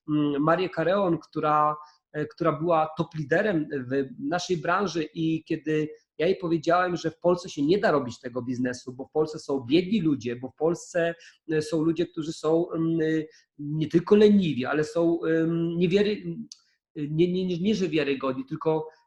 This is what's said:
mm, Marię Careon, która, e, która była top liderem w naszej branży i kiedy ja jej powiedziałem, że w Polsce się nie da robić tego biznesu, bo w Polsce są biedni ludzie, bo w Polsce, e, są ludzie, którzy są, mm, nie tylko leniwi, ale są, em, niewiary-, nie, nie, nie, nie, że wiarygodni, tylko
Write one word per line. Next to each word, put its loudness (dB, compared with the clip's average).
mm, 0
Marię 2
Careon, 0
która, 0
e, -4
która 0
była 2
top -4
liderem 0
w -2
naszej -4
branży -2
i -2
kiedy -2
ja 0
jej 2
powiedziałem, 0
że -4
w -20
Polsce 0
się -4
nie 4
da 2
robić -2
tego -8
biznesu, -4
bo -12
w -20
Polsce -2
są -4
biedni 2
ludzie, -2
bo -10
w -20
Polsce, -2
e, 0
są -2
ludzie, 0
którzy -8
są, 0
mm, 0
nie -4
tylko 4
leniwi, 6
ale 0
są, 0
em, 0
niewiary-, 0
nie, 0
nie, -2
nie, -2
nie, 2
że -2
wiarygodni, -2
tylko -2